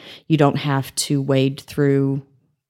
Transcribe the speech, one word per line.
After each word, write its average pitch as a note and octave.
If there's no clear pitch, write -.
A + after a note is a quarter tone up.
You D#3
don't C#3+
have C#3
to C#3+
wade C3+
through C#3